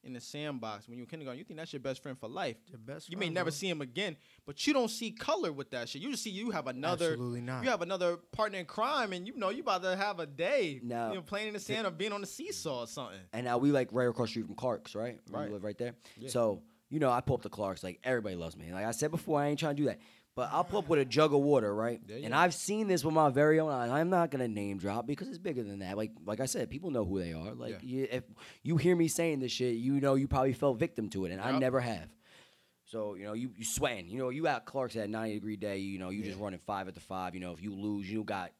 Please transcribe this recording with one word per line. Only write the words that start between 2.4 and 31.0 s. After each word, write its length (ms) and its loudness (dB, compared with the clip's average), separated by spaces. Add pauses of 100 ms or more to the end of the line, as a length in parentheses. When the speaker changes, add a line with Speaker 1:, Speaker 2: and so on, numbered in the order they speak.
Speaker 2:
Your 100 -20
best 320 -14
Speaker 1:
You 80 -8
may 80 -2
Speaker 2:
friend, 80 -2
Speaker 1:
never 160 0
Speaker 2:
bro. 60 -4
Speaker 1:
see 120 -4
him 140 -2
again, 340 -4 (300)
but 220 -2
you 60 4
don't 160 4
see 200 -4
color 420 4
with 200 -8
that 180 -4
shit. 140 -8
You 80 -4
just 100 -2
see 80 -6
you 220 -4
have 160 -2
another, 460 0
Speaker 2:
Absolutely 280 -4
not. 220 -4
Speaker 1:
you 80 4
have 100 2
another 360 0
partner 420 -2
in 80 -6
crime, 460 0
and 120 -4
you 100 -10
know 140 0
you 140 -4
about 180 2
to 140 2
have 240 -2
a 80 -4
day, 560 0
Speaker 3:
Now, 260 -2
Speaker 1:
you 60 -2
know, 80 -6
playing 240 -4
in 60 -6
the 60 -6
Speaker 3:
th- 60 -12 (100)
Speaker 1:
sand 120 -2
or 40 -2
being 220 -4
on 80 -4
the 60 -8
seesaa 560 -6
or 40 -8
something. 300 -8 (160)
Speaker 3:
And 120 -4
now 120 2
we, 140 6
like, 200 4
right 160 4
across 200 2
the 60 -4
street 120 -2
from 100 -10
Clark's, 380 -4
right? 340 -6
We 60 -12
Speaker 1:
Right. 180 -4
Speaker 3:
live 120 -6
right 160 -4
there. 160 -4 (240)
Speaker 1:
Yeah. 100 -12
Speaker 3:
So, 320 4 (300)
you 80 0
know, 100 6
I 120 4
pull 160 0
up 40 -4
to 80 -8
Clark's, 340 -4
like, 200 -8
everybody 320 0
loves 200 -6
me. 160 -12
Like 140 -4
I 60 0
said 180 0
before, 320 0
I 60 2
ain't 120 0
trying 160 0
to 60 0
do 60 4
that. 100 0 (380)
But 160 -2
I'll 140 2
pull 140 -2
up 100 -4
with 100 6
a 60 4
jug 280 6
of 60 8
water, 340 6
right? 320 -2
Speaker 1:
Yeah, 120 -10
Speaker 3:
And 140 -8
Speaker 1:
yeah. 100 6
Speaker 3:
I've 120 6
seen 360 0
this 160 4
with 80 2
my 160 8
very 320 8
own 100 2
eyes. 180 0
I'm 200 2
not 220 4
gonna 180 0
name 300 -2
drop 280 -2
because 220 -4
it's 80 -10
bigger 260 -4
than 160 -6
that. 160 -4
Like, 160 -2 (140)
like 160 -2
I 40 0
said, 240 -2
people 220 -4
know 140 4
who 140 2
they 120 -2
are. 220 -6
Like, 280 -6
Speaker 1:
Yeah. 80 -10 (120)
Speaker 3:
you, 100 0
if 120 -2 (380)
you 140 2
hear 220 6
me 100 6
saying 320 2
this 140 -2
shit, 220 0
you 260 2
know 140 6
you 120 4
probably 240 4
fell 220 4
victim 380 -2